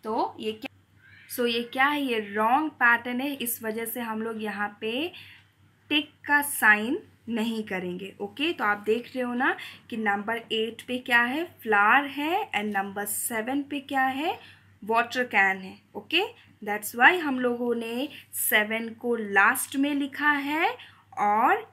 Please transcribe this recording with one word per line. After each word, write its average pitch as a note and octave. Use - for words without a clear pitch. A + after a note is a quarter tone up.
तो A#3+
ये A3
क्या, A3
so A#3+
ये A#3
क्या C4
है? D4
ये A#3
रॉन्ग B3
पैटर्न A#3+
है, C#4+
इस A#3+
वजह A3+
से A3+
हम A3
लोग A3
यहाँ G#3
पे B3+
टिक D4
का C#4+
साइन A#3
नहीं A3+
करेंगे। F#3
ओके, C#4
तो C4
आप G#3
देख A#3
रहे B3+
हो A#3+
ना C#4
कि A#3
नंबर G#3
एट A3
पे B3
क्या B3
है? C#4
फ्लावर A#3+
है, D4+
and G#3
नंबर G3+
सेवन A#3+
पे C#4+
क्या C4+
है? C4+
वाटर A#3
कैन G3
है। F#3+
ओके, D#4+
that's G#3
why C4+
हम C#4
लोगों A#3+
ने A#3
सेवन A3
को A#3+
लास्ट G#3
में C#4+
लिखा C#4+
है D4+
और A#3+